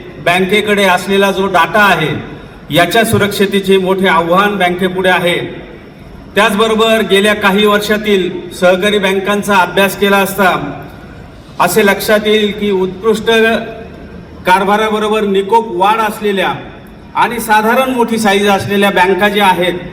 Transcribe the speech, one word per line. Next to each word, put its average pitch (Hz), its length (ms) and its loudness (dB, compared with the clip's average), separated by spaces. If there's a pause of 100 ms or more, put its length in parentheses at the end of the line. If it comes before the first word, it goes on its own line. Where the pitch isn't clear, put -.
(240)
बँकेकडे 196 600 0
असलेला 190 460 2
जो 190 160 -2
डेटा 175 380 2
आहे, 160 300 0 (560)
याच्या 175 340 2
सुरक्षिततेचे 196 760 0
मोठे 185 300 0
आव्हान 180 500 2
बँकेपुढे 185 520 0
आहे. 170 280 0 (960)
त्याचबरोबर 220 680 2 (100)
गेल्या 196 240 2
काही 208 320 2
वर्षातील 208 640 0 (220)
सहकारी 185 480 2
बँकांचा 196 580 0
अभ्यास 190 400 0
केला 202 200 2
असता 190 340 2 (1080)
असे 208 260 2
लक्षात 208 400 0
येईल 214 340 0
की 208 100 -2
उत्कृष्ट 202 600 -2 (1160)
कारभाराबरोबर 214 760 0
निकोप 202 500 0
वाढ 202 280 0
असलेल्या 202 520 -2 (640)
आणि 214 260 0
साधारण 220 500 2
मोठी 233 280 0
साईज 202 300 2
असलेल्या 202 420 2
बँका 185 380 2
ज्या 202 180 0
आहेत 175 320 0 (140)